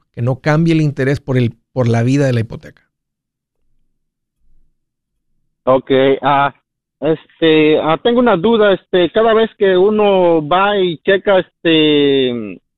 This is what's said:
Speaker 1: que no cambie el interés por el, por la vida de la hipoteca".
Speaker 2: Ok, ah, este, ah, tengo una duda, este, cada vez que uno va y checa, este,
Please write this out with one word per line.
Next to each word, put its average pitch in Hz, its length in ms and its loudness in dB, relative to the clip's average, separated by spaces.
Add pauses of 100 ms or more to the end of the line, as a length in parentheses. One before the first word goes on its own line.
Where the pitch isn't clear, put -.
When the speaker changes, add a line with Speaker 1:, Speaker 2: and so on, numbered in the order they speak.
(100)
Speaker 1:
que 123 120 -10
no 127 180 -4
cambie 165 340 0
el 160 60 0
interés 139 400 -2
por 127 180 -4
el, 117 160 -2 (180)
por 127 140 -2
la 117 160 0
vida 135 240 0
de 131 60 -2
la 117 80 -2
hipoteca". - 500 -12 (2750)
Speaker 2:
Ok, 131 260 0 (320)
ah, 139 320 0 (460)
este, 156 760 0
ah, 156 240 -2
tengo 240 160 0
una 240 180 2
duda, 208 360 0
este, 175 400 -2
cada 226 220 0
vez 220 240 0
que 190 180 0
uno 190 720 2
va 196 320 0
y 180 240 -4
checa, 190 340 0
este, 139 1200 0 (180)